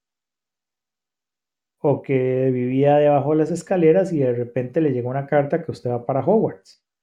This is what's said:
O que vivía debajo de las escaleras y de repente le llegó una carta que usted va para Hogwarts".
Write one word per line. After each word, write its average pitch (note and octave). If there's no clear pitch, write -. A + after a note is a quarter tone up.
O C#3
que C3
vivía C3
debajo D3
de D#3
las D#3
escaleras F3+
y D#3
de B2+
repente B2
le D3+
llegó B2
una C#3
carta D3
que -
usted -
va A#2+
para C3+
Hogwarts". F3